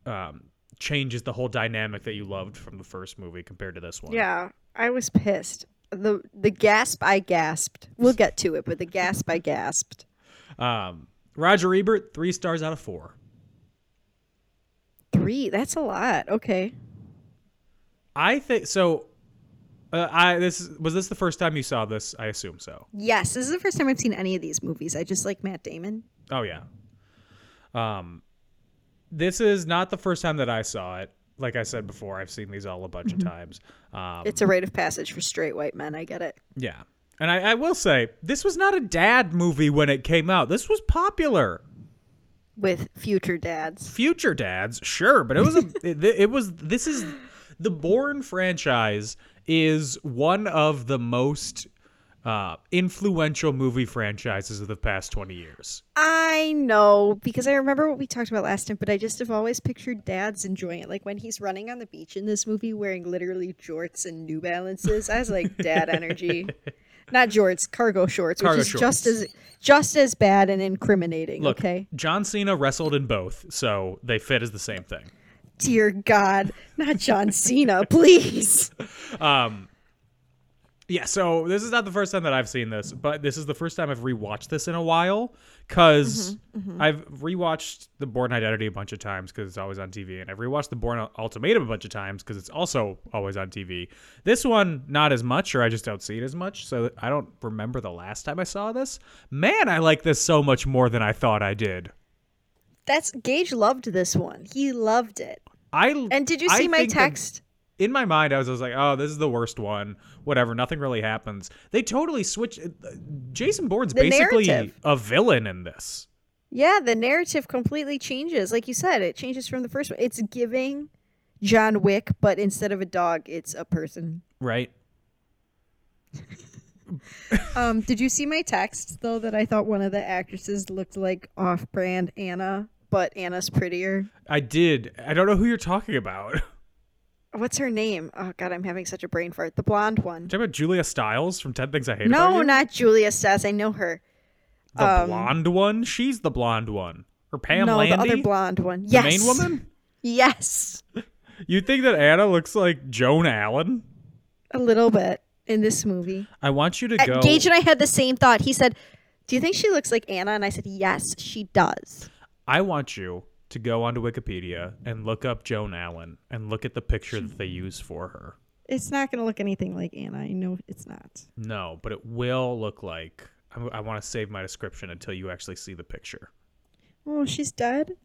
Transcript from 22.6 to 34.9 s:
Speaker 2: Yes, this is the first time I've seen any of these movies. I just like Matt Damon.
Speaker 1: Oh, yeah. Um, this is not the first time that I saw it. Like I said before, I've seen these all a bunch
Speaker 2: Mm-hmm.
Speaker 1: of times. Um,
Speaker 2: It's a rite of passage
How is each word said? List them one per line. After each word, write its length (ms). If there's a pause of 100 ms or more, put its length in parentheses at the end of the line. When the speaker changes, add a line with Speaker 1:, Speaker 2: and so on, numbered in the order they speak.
Speaker 2:
Yes, 420
this 120
is 60
the 80
first 180
time 100
I've 120
seen 120
any 220
of 80
these 200
movies. 340
I 80
just 200
like 200
Matt 180
Damon. 400 (300)
Speaker 1:
Oh, 100
yeah. 200 (1120)
Um, 480 (880)
this 280
is 260
not 240
the 60
first 260
time 160
that 120
I 120
saw 380
it. 100 (280)
Like 180
I 80
said 220
before, 340
I've 100
seen 200
these 160
all 180
a 40
bunch 240
Speaker 2:
Mm-hmm. 140
Speaker 1:
of 60
times. 280 (320)
Um, 320
Speaker 2:
It's 160
a 60
rite 180
of 80
passage 400